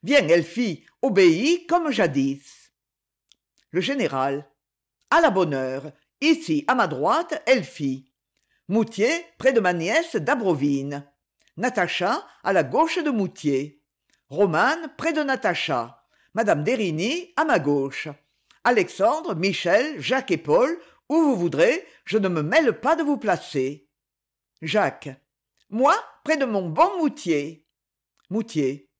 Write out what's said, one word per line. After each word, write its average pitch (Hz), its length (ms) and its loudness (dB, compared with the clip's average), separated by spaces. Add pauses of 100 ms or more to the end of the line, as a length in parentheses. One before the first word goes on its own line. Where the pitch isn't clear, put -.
Viens, 220 260 2
Elfie, 175 560 0 (200)
obéis 208 640 4
comme 330 240 0
jadis. » 139 800 -2 (960)
Le 175 120 -2
général. 147 680 -2 (640)
À 330 100 6
la 311 80 6
bonne 180 240 0
heure. 135 380 -6 (300)
Ici, 208 460 0
à 247 60 2
ma 233 140 2
droite, 202 580 -2
Elfie. 143 680 -2 (560)
Moutier, 220 440 0 (260)
près 269 160 2
de 233 60 4
ma 180 140 2
nièce 214 420 -2
d'Abrevine. 143 920 -2 (520)
Natacha, 208 680 -2 (180)
à 196 100 -2
la 170 100 4
gauche 311 400 0
de 294 80 0
Moutier. 151 720 -4 (460)
Romane, 202 680 0
près 320 160 -2
de 302 80 0
Natacha. 160 800 -4 (300)
Madame 190 300 0
Deryny, 220 720 -2
à 311 100 0
ma 247 140 2
gauche. 143 480 -2 (560)
Alexandre, 240 720 0
Michel, 196 680 0
Jacques 254 300 -2
et 160 60 2
Paul, 254 420 2 (320)
Où 320 100 4
vous 285 140 4
voudrez, 175 500 2 (200)
je 214 120 -2
ne 196 120 2
me 165 120 0
mêle 226 380 2
pas 302 160 2
de 311 80 -4
vous 285 140 0
placer. 147 720 -4 (720)
Jacques. 160 480 -2 (600)
Moi, 262 240 2 (300)
près 311 140 0
de 269 80 0
mon 196 240 -4
bon 311 200 2 (100)
Moutier. 160 680 -4 (640)
Moutier. 156 600 -4 (100)